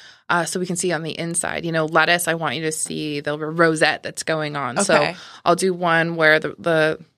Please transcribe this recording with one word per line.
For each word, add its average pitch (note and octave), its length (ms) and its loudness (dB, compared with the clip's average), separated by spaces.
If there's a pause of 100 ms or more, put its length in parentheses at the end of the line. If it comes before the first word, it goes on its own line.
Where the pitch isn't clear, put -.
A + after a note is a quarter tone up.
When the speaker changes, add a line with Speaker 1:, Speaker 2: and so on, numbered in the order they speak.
(300)
Speaker 1:
uh, E3+ 160 0
so - 140 -4
we F3+ 80 -2
can F3 80 -4
see F3 160 -2
on D#3+ 100 -2
the D#3+ 160 -8
inside. E3+ 480 -4
You E3 60 -4
know, D#3+ 140 0
lettuce, E3 420 2
I E3 80 0
want D#3 220 -4
you E3 60 -6
to D#3 80 -2
see D#3 500 -6
the D3 180 -4
rosette D#3+ 640 2
that's - 200 -10
going D#3 320 -4
on. C3 280 -6
So F#3+ 120 2
Speaker 2:
Okay. D#3+ 200 2 (280)
Speaker 1:
I'll F3 120 4
do F#3 180 0
one E3+ 420 0
where D#3 240 6
the, - 200 -6
the D#3 400 2 (180)